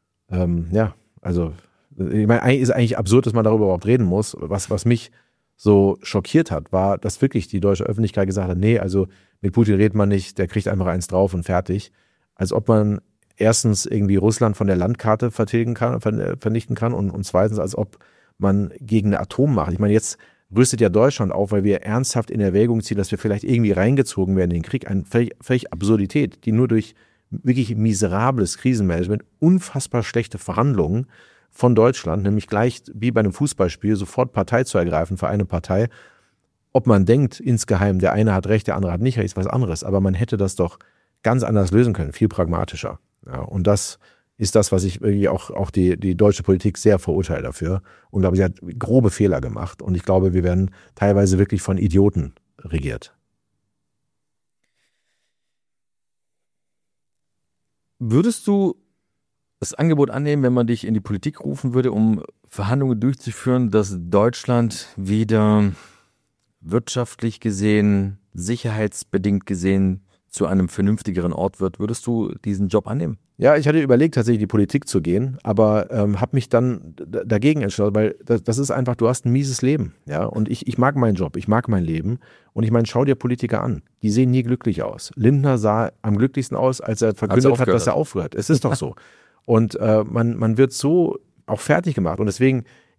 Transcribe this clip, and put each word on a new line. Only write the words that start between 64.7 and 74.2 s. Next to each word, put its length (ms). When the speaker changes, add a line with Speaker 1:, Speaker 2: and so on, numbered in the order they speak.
Speaker 2:
wieder 760
wirtschaftlich 800
gesehen, 800
sicherheitsbedingt 1120
gesehen 580
zu 160
einem 240
vernünftigeren 640
Ort 260
wird? 200
Würdest 260
du 280
diesen 220
Job 200
annehmen? 300
Speaker 1:
Ja, 160
ich 120
hatte 140
überlegt, 340
tatsächlich 260